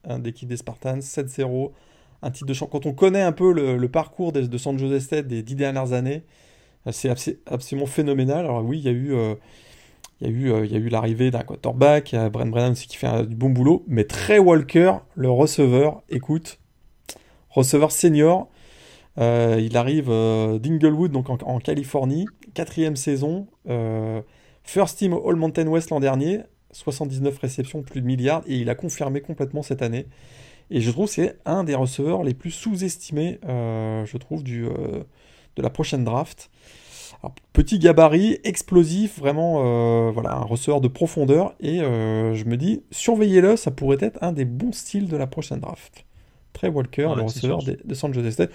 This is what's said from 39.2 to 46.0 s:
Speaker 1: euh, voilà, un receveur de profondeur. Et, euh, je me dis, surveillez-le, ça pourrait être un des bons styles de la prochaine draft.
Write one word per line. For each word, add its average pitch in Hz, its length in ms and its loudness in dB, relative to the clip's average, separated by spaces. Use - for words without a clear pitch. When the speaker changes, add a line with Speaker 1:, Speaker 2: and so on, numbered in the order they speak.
Speaker 1:
euh, 117 460 2
voilà, 117 260 -4
un 123 60 -2
receveur 120 360 0
de 127 80 2
profondeur. 151 720 2
Et, 165 220 -2
euh, 113 520 0
je 110 120 -4
me 117 100 -2
dis, 170 360 -2
surveillez-le, 208 640 4
ça - 140 -4
pourrait 135 280 0
être 214 220 -4
un 175 100 -2
des 139 140 -2
bons 131 260 -4
styles 202 380 -6
de 156 80 -4
la 139 100 -4
prochaine - 320 -8
draft. - 460 -14